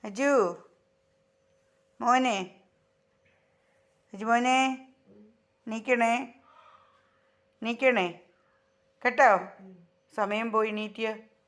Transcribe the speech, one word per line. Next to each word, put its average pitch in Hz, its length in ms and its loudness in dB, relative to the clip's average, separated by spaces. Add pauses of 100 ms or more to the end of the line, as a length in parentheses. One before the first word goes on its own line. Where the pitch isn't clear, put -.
അജു, 226 280 -2 (1700)
മോനെ, 240 360 2 (1800)
അജു 208 120 -10
മോനെ, 240 320 2 (1080)
നീക്കണേ, 226 460 0 (1500)
നീക്കണേ, 233 440 0 (1000)
കേട്ടോ? 262 240 6 (840)
സമയം 214 360 -4
പോയി, 220 180 0
എണീറ്റ്. 214 640 -8 (140)